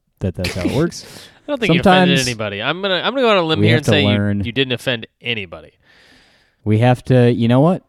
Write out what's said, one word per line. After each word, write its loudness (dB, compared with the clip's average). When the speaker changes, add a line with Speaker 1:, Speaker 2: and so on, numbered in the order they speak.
Speaker 1:
that -4
that's -6
how -6
it -2
works. -4
Speaker 2:
<laughs> -20
I -8
don't -4
think 2
you 2
offended 4
Speaker 1:
Sometimes -2
Speaker 2:
anybody. -6
I'm -4
gonna, -2
I'm -2
gonna -2
go 2
on 4
a 0
limb -2
Speaker 1:
we 2
Speaker 2:
here 4
Speaker 1:
have 2
Speaker 2:
and -14
Speaker 1:
to 0
Speaker 2:
say 2
you, 0
Speaker 1:
learn. -2
Speaker 2:
you -6
didn't -2
offend -6
anybody. -10
Speaker 1:
We 0
have 2
to, 4
you 0
know 4
what? 2